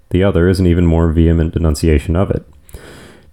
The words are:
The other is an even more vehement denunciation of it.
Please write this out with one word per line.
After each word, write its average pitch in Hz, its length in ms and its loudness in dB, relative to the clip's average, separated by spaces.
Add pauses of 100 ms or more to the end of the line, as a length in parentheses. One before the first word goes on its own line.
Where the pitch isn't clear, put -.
The 90 140 0
other 90 260 2
is 87 100 0
an 92 60 0
even 85 220 2
more 82 240 2
vehement 82 420 0
denunciation 80 600 -2
of 95 160 -2
it. - 120 -6 (880)